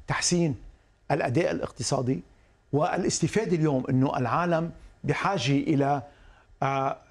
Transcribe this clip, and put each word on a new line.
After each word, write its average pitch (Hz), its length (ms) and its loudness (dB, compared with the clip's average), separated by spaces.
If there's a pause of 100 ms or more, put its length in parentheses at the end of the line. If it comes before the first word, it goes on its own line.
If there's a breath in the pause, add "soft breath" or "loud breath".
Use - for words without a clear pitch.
تحسين 170 480 0 (560 soft breath)
الأداء 147 400 0
الاقتصادي، 135 720 -2 (500 soft breath)
والاستفادة 175 840 0
اليوم 151 340 2
أنه 131 260 2
العالم 165 540 0 (340 soft breath)
بحاجة 147 480 0
إلى، 139 500 2 (600 loud breath)
آه، 135 340 0 (140)